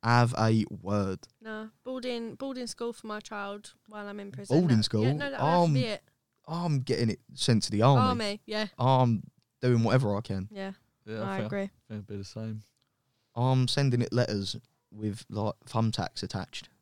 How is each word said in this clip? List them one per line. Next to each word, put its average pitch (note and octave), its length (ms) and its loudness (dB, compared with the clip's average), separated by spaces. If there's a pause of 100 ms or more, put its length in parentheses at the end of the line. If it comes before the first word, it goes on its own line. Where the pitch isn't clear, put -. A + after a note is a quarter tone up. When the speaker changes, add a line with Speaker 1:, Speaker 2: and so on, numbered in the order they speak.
Speaker 1:
Have A#2+ 360 6
a A2 320 4
word. G2 500 -4 (220)
Speaker 2:
No, A3 300 -12 (120)
boarding, A#3+ 520 -8
boarding B3+ 320 -8
school A#3 260 -8
for - 140 -16
my G#3+ 120 -8
child G#3 540 -12 (140)
while G#3 200 -14
I'm G3+ 140 -12
in G3+ 100 -14
prison. B2 260 -2
Speaker 1:
Boarding D#3+ 200 4
Speaker 2:
That, G#2+ 60 2
Speaker 1:
school? G#2+ 200 0
Speaker 2:
yeah, B2 80 2
no, G#3 180 -2
that C4+ 120 -6
would C3+ 80 0
have E3+ 80 4
to F3 80 6
Speaker 1:
Um, D#3+ 80 4
Speaker 2:
be C3+ 100 2
it. A3 200 -6 (440)
Speaker 1:
I'm D#3+ 320 0
getting A#2+ 300 0
it G#2 100 -4 (140)
sent A2+ 300 2
to - 80 -4
the G#2+ 100 0
army. C3 200 8
Speaker 2:
Army, A3+ 440 0
yeah. G#3+ 220 -4 (100)
Speaker 1:
I'm B2 460 4 (380)
doing A#2+ 220 4
whatever A2+ 320 4
I G#2 60 -4
can. F#2+ 320 -6
Speaker 2:
Yeah, G3 180 -8 (340)
Speaker 3:
Yeah, - 180 -8
Speaker 2:
I G3 100 -4
Speaker 3:
I F#3+ 60 -4
think, G#3 80 -4
Speaker 2:
agree. G3+ 160 -4
Speaker 3:
I G3 60 -8 (200)
think - 0 -
it'd G#2 180 -10
be G#2 80 -10
the G2 80 -8
same. A2 380 -10 (720)
Speaker 1:
I'm B2+ 320 2
sending B2 340 2
it - 120 -2
letters G#2+ 420 0 (340)
with, G#2+ 400 -6
like, G#2 260 -2 (120)
thumbtacks - 560 -2
attached. - 460 -10 (120)